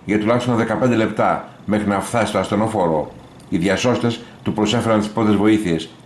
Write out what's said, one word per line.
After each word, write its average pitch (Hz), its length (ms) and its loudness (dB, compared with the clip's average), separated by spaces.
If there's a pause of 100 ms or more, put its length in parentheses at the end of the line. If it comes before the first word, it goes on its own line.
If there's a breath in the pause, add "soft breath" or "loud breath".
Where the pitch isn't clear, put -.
για 104 140 0
τουλάχιστον 120 380 0
δεκαπέντε 110 380 0
λεπτά, 104 540 0 (160)
μέχρι 104 240 -2
να 98 120 0
φτάσει 110 260 -2
στο 104 120 -2
ασθενοφόρο. 95 760 -2 (360)
Οι - 80 -2
διασώστες 110 640 0 (220 loud breath)
του - 100 -2
προσέφεραν 110 460 2
τις 104 100 0
πρώτες 107 260 2
βοήθειες 98 540 2 (180)